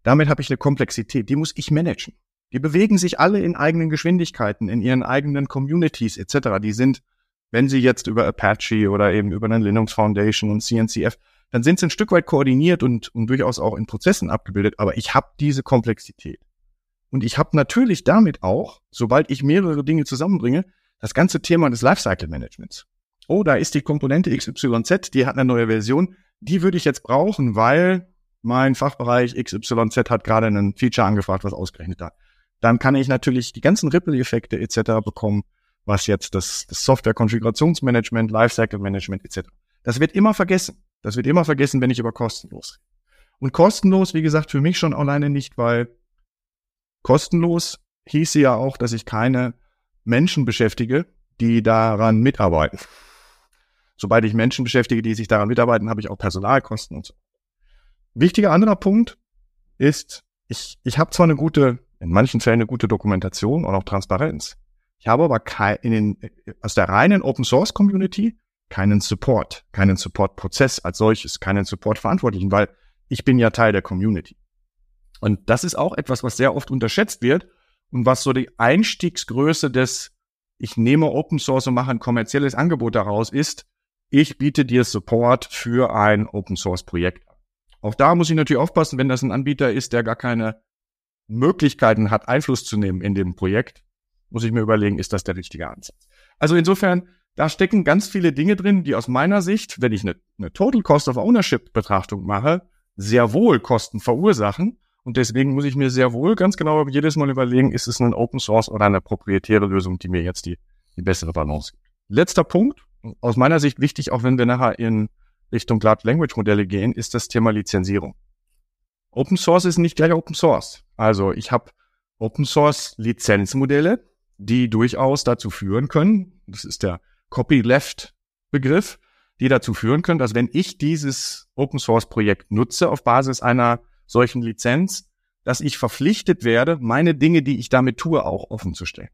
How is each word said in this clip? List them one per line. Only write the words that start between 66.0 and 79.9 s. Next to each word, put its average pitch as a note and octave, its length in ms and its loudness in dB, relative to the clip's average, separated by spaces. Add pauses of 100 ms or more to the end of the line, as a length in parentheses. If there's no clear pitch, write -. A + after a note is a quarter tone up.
aus G#2 120 -8
der F#2 160 2
reinen E3 320 4
Open C3 240 -2
Source - 280 2
Community G3 640 0 (320)
keinen G2+ 320 2
Support, - 720 -2
keinen G2 260 2
Support-Prozess - 800 -2
als F2 200 -8
solches, A2 400 0
keinen G2 260 -2
Support-Verantwortlichen, G#2 840 -2
weil G2+ 180 2 (380)
ich - 180 -8
bin B2+ 140 4
ja A2+ 100 4
Teil A2+ 220 2
der G2 100 0
Community. F#2+ 560 -4 (840)
Und G#2+ 280 -2
das - 140 2
ist F3 100 -6
auch - 240 -2
etwas, C3 260 -6
was A#2 140 -6
sehr C3 180 2
oft - 140 -8
unterschätzt B2 540 -2
wird C#3+ 240 2 (420)
und B2 160 -2
was B2+ 160 2
so C3+ 100 0
die B2+ 160 0 (120)
Einstiegsgröße D3+ 1120 0
des, - 440 -2 (440)